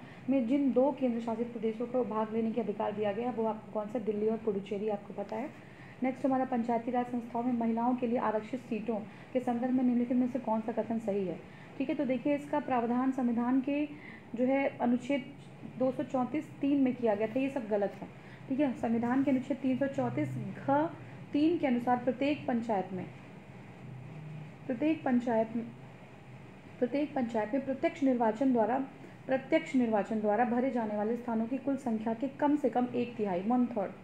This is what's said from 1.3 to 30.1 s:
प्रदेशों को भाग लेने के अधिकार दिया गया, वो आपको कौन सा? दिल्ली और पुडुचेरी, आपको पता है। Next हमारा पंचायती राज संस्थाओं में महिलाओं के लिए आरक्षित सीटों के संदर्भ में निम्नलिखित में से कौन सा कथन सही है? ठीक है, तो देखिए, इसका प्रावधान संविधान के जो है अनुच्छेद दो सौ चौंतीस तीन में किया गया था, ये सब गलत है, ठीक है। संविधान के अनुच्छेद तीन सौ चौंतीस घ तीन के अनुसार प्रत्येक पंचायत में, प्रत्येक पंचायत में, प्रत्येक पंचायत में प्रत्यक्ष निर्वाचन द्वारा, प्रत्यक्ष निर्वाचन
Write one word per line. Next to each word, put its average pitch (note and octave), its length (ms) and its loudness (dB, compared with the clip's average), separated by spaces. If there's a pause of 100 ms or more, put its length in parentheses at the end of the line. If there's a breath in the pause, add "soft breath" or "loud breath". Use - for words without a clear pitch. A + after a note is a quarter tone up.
प्रदेशों A3 340 -2
को B3 180 0
भाग G#3+ 280 -2
लेने A3+ 200 0
के A#3+ 80 0
अधिकार G#3 320 -2
दिया G#3 200 0
गया, A#3+ 180 -2
वो A3+ 160 -2
आपको G#3+ 260 -4
कौन G#3+ 140 -2
सा? G#3+ 120 -4
दिल्ली G#3 300 0
और A3 80 2
पुडुचेरी, G3+ 520 -2
आपको G#3 260 -4
पता G3+ 220 -6
है। A3 140 -6 (520 loud breath)
Next C4 220 0
हमारा C4 200 2
पंचायती A#3+ 460 0
राज B3 160 0
संस्थाओं A#3+ 360 -4
में B3+ 100 0
महिलाओं A#3 420 2
के B3 120 0
लिए A#3 120 2
आरक्षित A3 420 -2
सीटों A3 360 -2 (360 loud breath)
के C4 80 2
संदर्भ B3 320 0
में B3+ 120 4
निम्नलिखित A#3+ 320 4
में B3 120 4
से B3+ 100 -2
कौन A3 220 0
सा A3 120 -4
कथन A3 260 -2
सही G3+ 280 0
है? E3 140 -4 (380 loud breath)
ठीक C4+ 100 0
है, D#4 60 0
तो D4 100 0
देखिए, C4 300 2
इसका C#4+ 260 0
प्रावधान B3 520 2
संविधान A#3+ 480 2
के C#4+ 280 0 (460 loud breath)
जो A#3 100 2
है C4+ 340 2
अनुच्छेद B3 560 0 (440)
दो C4 140 4
सौ C#4 100 -4
चौंतीस C4 480 -2 (100)
तीन C#4+ 200 4
में B3 140 6
किया A3+ 200 2
गया G#3+ 120 2
था, A3 140 0
ये C4+ 100 0
सब A3+ 180 -4
गलत G3+ 320 2
है, F3+ 80 -10 (400 loud breath)
ठीक C4+ 120 0
है। C#4 120 4
संविधान A#3 520 2
के C#4+ 60 4
अनुच्छेद B3+ 260 2
तीन C4 200 2
सौ C#4 100 2
चौंतीस C4+ 500 0
घ G#3+ 340 -4 (600 loud breath)
तीन D#4+ 260 4
के D4 80 2
अनुसार B3 300 4
प्रत्येक C4+ 500 0
पंचायत A3+ 460 0
में, F3+ 140 -6 (1600)
प्रत्येक D4+ 380 0
पंचायत A#3 520 2
में, A3+ 80 -2 (1120)
प्रत्येक C#4 360 0
पंचायत A3+ 400 0
में C4+ 100 0
प्रत्यक्ष C#4+ 380 0
निर्वाचन B3 500 4
द्वारा, A#3 260 4 (480 loud breath)
प्रत्यक्ष D4+ 500 2
निर्वाचन A3 440 2